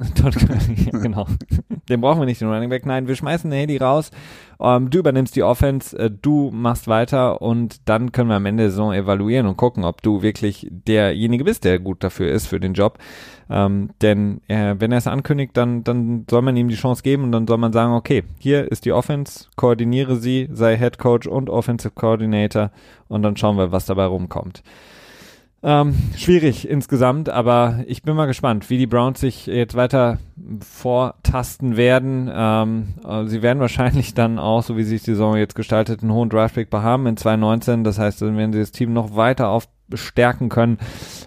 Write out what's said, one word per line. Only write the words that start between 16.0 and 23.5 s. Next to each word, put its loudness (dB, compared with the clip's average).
soll 4
man 2
ihm 2
die -2
Chance -2
geben 0
und 0
dann 0
soll 2
man 0
sagen, 2
okay, 0
hier 0
ist -4
die 2
Offense, -4
koordiniere 2
sie, -2
sei 2
Head 0
Coach 2
und -4
Offensive -2
Coordinator 0
und -2
dann 0
schauen 0